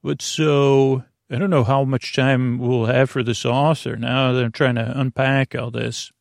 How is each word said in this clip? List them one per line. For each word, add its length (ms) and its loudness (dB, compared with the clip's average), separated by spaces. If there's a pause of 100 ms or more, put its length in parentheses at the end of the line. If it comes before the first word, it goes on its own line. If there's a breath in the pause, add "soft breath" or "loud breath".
But 200 -6
so, 800 2 (260)
I 60 -6
don't 140 -2
know 140 4
how 200 2
much 320 -4
time 400 2
we'll 300 0
have 240 2
for 120 -2
this 220 -4
author 520 0
now 360 0
that 100 0
I'm 80 0
trying 260 0
to 220 -4
unpack 560 0
all 160 -6
this. 400 -8 (100)